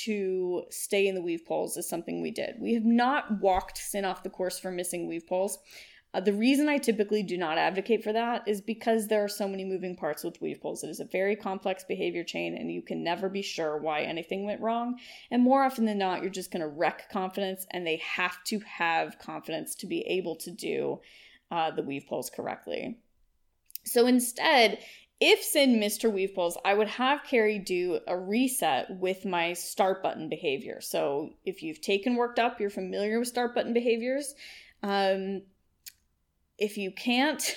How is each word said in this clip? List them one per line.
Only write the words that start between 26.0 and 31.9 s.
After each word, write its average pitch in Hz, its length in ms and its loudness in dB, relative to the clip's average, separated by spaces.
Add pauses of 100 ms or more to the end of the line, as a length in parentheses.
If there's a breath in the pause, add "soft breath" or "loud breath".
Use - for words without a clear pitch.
her 226 60 4
weave 190 260 0
poles, 175 280 0
I 202 100 4
would 202 160 4
have 269 340 0
Carrie 214 360 4
do 180 480 0
a 180 100 0
reset 190 800 2
with 185 260 -2
my 175 280 0
start 190 500 0
button - 260 -4
behavior. 151 520 -2
So 156 500 -2 (140)
if 180 180 -8
you've 156 180 -8
taken 202 340 2